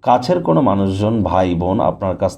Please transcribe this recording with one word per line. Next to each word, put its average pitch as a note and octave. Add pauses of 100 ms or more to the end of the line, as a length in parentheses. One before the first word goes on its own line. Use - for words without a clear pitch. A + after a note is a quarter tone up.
কাছের B2+
কোনো E3
মানুষজন, G2+
ভাই F2+
বোন F2
আপনার F2+
কাছ F#2